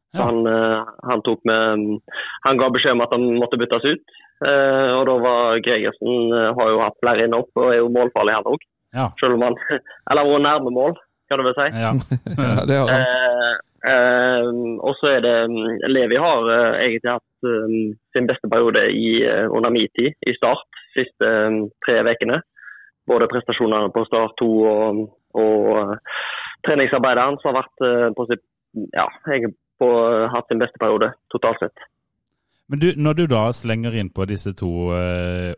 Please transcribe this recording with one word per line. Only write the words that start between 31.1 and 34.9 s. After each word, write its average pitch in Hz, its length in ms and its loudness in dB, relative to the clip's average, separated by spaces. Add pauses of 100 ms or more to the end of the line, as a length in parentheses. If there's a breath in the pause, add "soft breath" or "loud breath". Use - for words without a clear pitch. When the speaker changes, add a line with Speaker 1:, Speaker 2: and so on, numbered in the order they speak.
Speaker 1:
totalt - 340 -2
sett. - 240 -8 (840)
Speaker 2:
Men 143 100 -2
du, 170 140 4
når 151 200 0
du 170 120 0
da 113 240 2
slenger 113 440 -4
inn 101 160 -4
på 95 160 -4
disse 98 280 -6
to, 92 160 -6 (200)